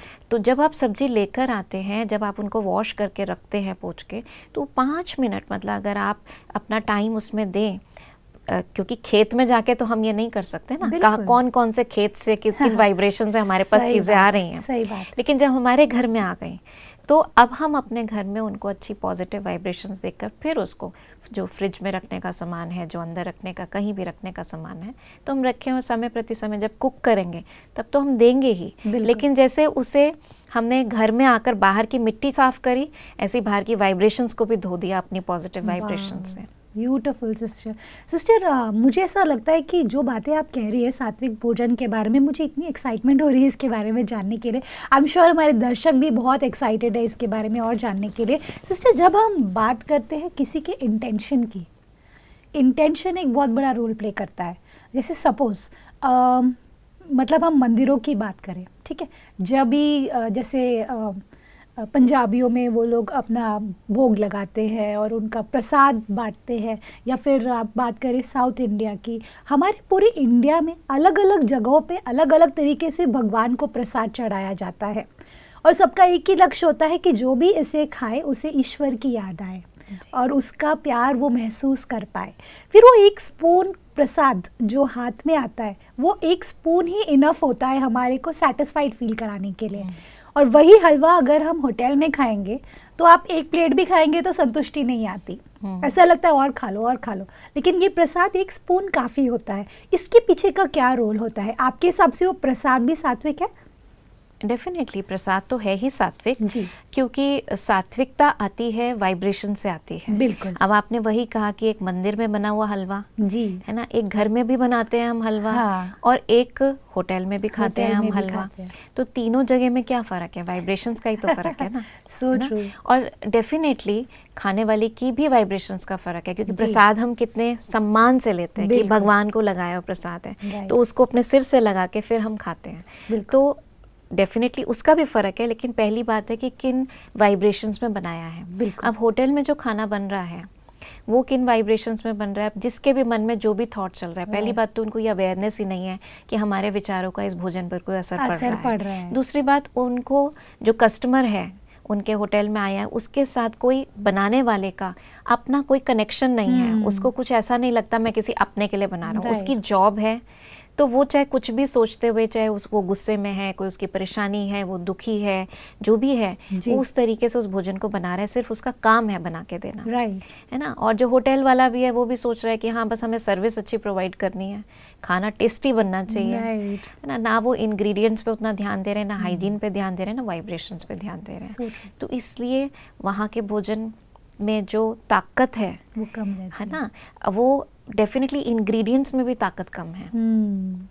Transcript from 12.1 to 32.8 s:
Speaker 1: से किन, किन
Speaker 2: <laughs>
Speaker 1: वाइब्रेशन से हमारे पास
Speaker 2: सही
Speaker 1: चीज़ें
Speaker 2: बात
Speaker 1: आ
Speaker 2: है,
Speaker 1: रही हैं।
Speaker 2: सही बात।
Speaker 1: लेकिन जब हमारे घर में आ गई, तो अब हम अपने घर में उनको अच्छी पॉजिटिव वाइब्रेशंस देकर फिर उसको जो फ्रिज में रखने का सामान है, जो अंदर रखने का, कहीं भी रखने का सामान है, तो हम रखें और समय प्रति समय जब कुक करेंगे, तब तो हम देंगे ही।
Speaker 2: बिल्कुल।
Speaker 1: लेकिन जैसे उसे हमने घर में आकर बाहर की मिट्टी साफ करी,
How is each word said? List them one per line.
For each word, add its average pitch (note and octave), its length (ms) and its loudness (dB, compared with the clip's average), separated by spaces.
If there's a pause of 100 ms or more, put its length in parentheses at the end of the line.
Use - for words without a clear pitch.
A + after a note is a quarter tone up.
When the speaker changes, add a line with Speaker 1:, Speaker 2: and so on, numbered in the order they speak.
Speaker 1:
से A3 200 0
किन, G#3+ 160 0
किन A3+ 240 2
Speaker 2:
<laughs> - 0 -
Speaker 1:
वाइब्रेशन G3+ 540 2
से A3 80 0
हमारे G3 260 2
पास G#3+ 160 4
Speaker 2:
सही A#3+ 120 2
Speaker 1:
चीज़ें G#3 240 4
Speaker 2:
बात F#3+ 60 8
Speaker 1:
आ G3 40 8
Speaker 2:
है, G3+ 60 6
Speaker 1:
रही F3+ 180 0
हैं। - 120 -10
Speaker 2:
सही A#3+ 220 -2
बात। G3 220 -8 (120)
Speaker 1:
लेकिन C4+ 200 2
जब C#4 120 4
हमारे B3+ 360 4
घर A#3+ 200 0
में A3+ 140 0
आ F3+ 140 -2
गई, F3 260 -12 (480)
तो D4+ 100 6
अब A#3+ 340 6
हम D4+ 240 -2
अपने A#3 280 -4
घर G#3 200 -6
में G3+ 160 -6
उनको G3+ 280 -6
अच्छी G3+ 260 -8
पॉजिटिव F#3 480 -6
वाइब्रेशंस F#3 580 -8
देकर G#3 300 -10 (120)
फिर D#4 140 -4
उसको F#3 380 -8 (380)
जो F#3+ 140 -6
फ्रिज F#3+ 360 -8
में F#3+ 100 -4
रखने F#3 280 -10
का F3+ 100 -8
सामान E3+ 380 -10
है, F3 180 -8
जो E3+ 140 -10
अंदर E3+ 240 -8
रखने F#3 280 -12
का, F3+ 120 -12
कहीं G3+ 300 -6
भी F#3+ 100 -8
रखने F3 280 -12
का - 100 -12
सामान D#3+ 340 -14
है, G3 180 -14 (320)
तो C#4 60 -4
हम C4+ 120 0
रखें B3+ 280 -4
और B3+ 80 -2
समय A#3+ 280 -4
प्रति A#3 260 -6
समय G#3+ 240 -6
जब G#3+ 200 -4
कुक B3+ 260 -2
करेंगे, F#3 400 0 (320)
तब A3+ 160 -6
तो C#4+ 80 2
हम C#4 160 0
देंगे B3 360 6
ही। F3 300 -8
Speaker 2:
बिल्कुल। A3 200 -2
Speaker 1:
लेकिन A#3+ 320 2
जैसे C4+ 320 4
उसे C#4+ 460 2 (420)
हमने A#3+ 300 0
घर A3 260 2
में A#3+ 140 4
आकर A#3+ 300 4
बाहर G3 320 2
की C4 120 -2
मिट्टी A3+ 340 -2
साफ C4 260 2
करी, C4 300 0 (320)